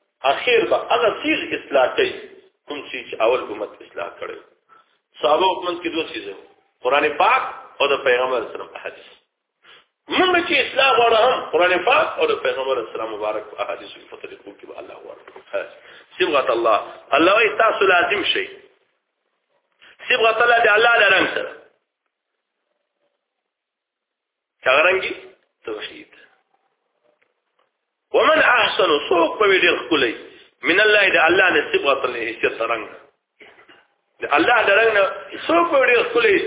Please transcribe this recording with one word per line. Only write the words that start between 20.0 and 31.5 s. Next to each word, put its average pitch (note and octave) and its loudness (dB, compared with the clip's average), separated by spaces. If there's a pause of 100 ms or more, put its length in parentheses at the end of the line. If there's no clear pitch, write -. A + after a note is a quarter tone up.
صبغة A3 2
الله A#3+ 4
د A3+ 2
الله A3+ 4
له G#3 4
رنګ F3+ 2
سره. - -8 (3000)
څنګه C3+ 2
رنګي؟ F#3 0 (520)
توحید. G#2+ -12 (2000)
ومن C4+ 4
احسن، G#3 2 (100)
څوک E3+ 0
به G#3 2
وي F#3+ 4
ډېر E3+ 2
ښکلی؟ C3 -2 (480)
من E3+ 2
الله، G#3 4
د E3+ 2
الله F3 4
نه، D#3 0